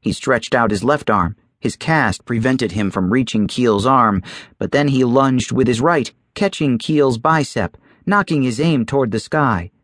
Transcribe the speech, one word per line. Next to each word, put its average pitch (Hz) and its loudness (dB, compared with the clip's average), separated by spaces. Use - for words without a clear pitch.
He 98 -2
stretched 131 -2
out 117 2
his 101 -4
left 139 0
arm. 95 0
His - -4
cast 143 0
prevented 120 -2
him 98 -2
from 92 -2
reaching 113 0
Keel's 107 0
arm, 117 2
but - -4
then 143 0
he 131 2
lunged 127 2
with 120 2
his 120 0
right, 151 0
catching 147 -2
Keel's 139 0
bicep, 139 -2
knocking 185 0
his 123 -2
aim 151 2
toward 131 0
the 110 -2
sky. 117 -2